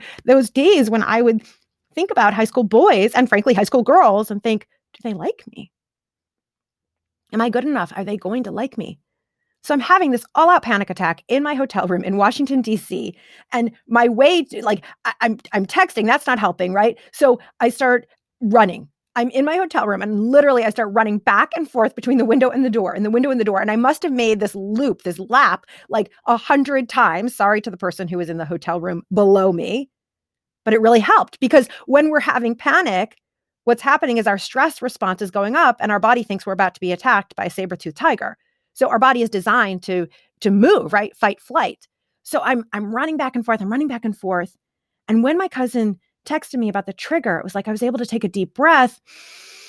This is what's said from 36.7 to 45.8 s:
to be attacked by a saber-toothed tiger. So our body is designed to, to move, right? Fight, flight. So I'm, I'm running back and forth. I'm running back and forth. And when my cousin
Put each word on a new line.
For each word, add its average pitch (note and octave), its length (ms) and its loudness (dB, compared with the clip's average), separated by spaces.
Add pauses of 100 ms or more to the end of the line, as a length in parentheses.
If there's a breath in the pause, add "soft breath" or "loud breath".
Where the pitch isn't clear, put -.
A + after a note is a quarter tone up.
to - 60 -20
be F3+ 120 -2
attacked G3+ 440 -2
by G3+ 100 -6
a F3 40 -6
saber-toothed F3+ 460 -10
tiger. - 400 -2 (380)
So - 160 0
our A#3 80 0
body B3+ 240 4
is A3+ 80 -2
designed G3+ 540 -2
to, F3+ 240 -4 (320 soft breath)
to G3+ 100 0
move, G3+ 420 4
right? G#3 240 -2
Fight, - 240 0
flight. - 480 -4 (340)
So C#4 200 -4
I'm, A#3+ 220 -2 (100)
I'm G#3 200 -6
running D#4 220 -4
back C#4 180 -4
and A#3+ 120 -4
forth. A3 160 -2
I'm G3 100 -4
running C#4+ 160 -2
back A#3 160 -8
and G#3+ 100 -4
forth. F#3 440 -6 (500)
And A3+ 140 4
when D4 160 2
my F#4 100 -2
cousin A3+ 500 -4 (280)